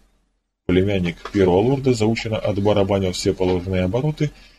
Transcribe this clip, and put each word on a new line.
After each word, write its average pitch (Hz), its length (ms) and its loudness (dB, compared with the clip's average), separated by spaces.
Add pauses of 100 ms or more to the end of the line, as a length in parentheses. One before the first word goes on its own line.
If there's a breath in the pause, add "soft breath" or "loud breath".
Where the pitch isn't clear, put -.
(640)
Племянник 92 640 0
первого 92 280 4
лорда 135 340 2
заучено 110 440 -2
отбарабанил 101 760 0
все 92 220 -2
положенные 92 500 -2
обороты 143 480 -2 (280 soft breath)